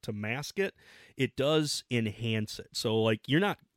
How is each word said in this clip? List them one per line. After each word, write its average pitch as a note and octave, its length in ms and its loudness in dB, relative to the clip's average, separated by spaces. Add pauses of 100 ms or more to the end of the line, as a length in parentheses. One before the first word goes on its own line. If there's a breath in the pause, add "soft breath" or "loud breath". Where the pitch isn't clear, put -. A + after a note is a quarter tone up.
to A#2 100 -6
mask A2 460 -6
it, F#3+ 160 -2 (420 loud breath)
it B2+ 200 -2
does D3 540 2
enhance A2 680 -2
it. - 160 -16
So, A2 260 0
like, A2 260 4
you're C#3+ 140 4
not, G3 180 0 (180)